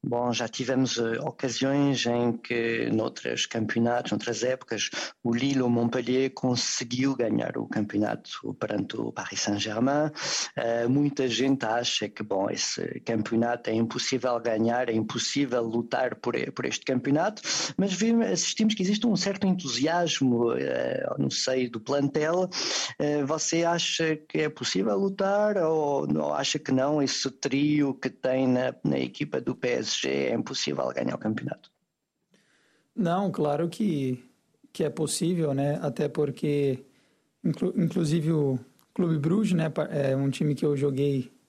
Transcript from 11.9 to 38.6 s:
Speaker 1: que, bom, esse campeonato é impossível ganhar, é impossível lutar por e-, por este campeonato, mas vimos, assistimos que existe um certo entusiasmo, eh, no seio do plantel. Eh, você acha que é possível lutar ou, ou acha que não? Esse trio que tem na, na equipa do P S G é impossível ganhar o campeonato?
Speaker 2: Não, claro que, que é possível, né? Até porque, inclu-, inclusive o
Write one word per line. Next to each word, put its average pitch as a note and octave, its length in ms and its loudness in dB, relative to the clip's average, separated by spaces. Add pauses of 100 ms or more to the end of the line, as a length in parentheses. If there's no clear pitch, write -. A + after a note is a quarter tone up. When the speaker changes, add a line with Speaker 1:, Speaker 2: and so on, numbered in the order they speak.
Speaker 1:
que, - 140 -10
bom, G2+ 260 0
esse - 520 -4
campeonato A#2 680 0
é A2+ 60 0
impossível A#2 640 0
ganhar, A#2 500 0
é A2+ 40 0
impossível A#2+ 680 0
lutar A#2 540 0
por A#2+ 200 -4
e-, B2 140 -2
por - 160 -6
este - 180 -4
campeonato, C#3 600 0 (340)
mas F#3+ 160 2
vimos, A3+ 320 4
assistimos G#3+ 480 2
que G3 80 -4
existe G#3 240 0
um A3 100 4
certo G3 300 0
entusiasmo, C3+ 1080 2
eh, - 520 0 (140)
no C3+ 100 2
seio C3 400 0
do A2+ 100 -8
plantel. D3+ 720 0 (480)
Eh, D3 260 2
você D#3+ 400 0
acha E3+ 520 0
que D#3 240 -6
é D#3 100 2
possível G3+ 480 0
lutar G3 600 2
ou, D3+ 540 2
ou D3 220 2
acha C#3+ 240 -2
que C#3 140 -4
não? C#3+ 320 4
Esse C3 260 -2
trio C#3+ 640 2
que C3 160 -4
tem C3 380 0
na, B2+ 260 2 (100)
na C#3 140 2
equipa C#3 420 -4
do - 160 -4
P - 120 -4
S A#2+ 240 0
G - 180 -2
é C3+ 240 0
impossível C2+ 600 -2
ganhar - 180 -2
o - 40 -6
campeonato? - 520 -6 (1300)
Speaker 2:
Não, F#3 340 0
claro D3+ 380 0
que, C#3+ 560 -2 (480)
que - 140 -2
é D3 40 0
possível, D#3+ 640 0
né? C#3+ 280 2
Até D3 260 -2
porque, C#3+ 760 0 (580)
inclu-, F3+ 320 0
inclusive E3 560 2
o C#3+ 260 2 (360)